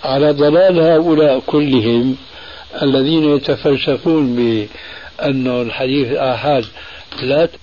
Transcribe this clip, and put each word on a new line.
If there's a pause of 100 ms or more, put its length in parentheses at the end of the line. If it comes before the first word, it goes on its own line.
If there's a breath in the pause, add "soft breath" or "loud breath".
على
ضلال
هؤلاء
كلهم (680 loud breath)
الذين (120)
يتفلسفون
بأن
الحديث
آحاد (580 loud breath)
لا (140)